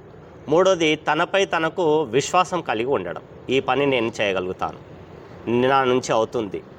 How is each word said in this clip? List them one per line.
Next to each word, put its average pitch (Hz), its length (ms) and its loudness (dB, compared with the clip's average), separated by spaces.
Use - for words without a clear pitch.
మూడవది 165 460 4
తనపై 170 500 0
తనకు 160 580 0
విశ్వాసం 160 580 0
కలిగి 120 260 -4
ఉండడం. 87 340 -2
ఈ 131 100 2
పని 131 260 0
నేను 120 260 2
చేయగలుగుతాను, 92 560 -2
నా 135 160 4
నుంచి 127 280 0
అవుతుంది, 110 520 -2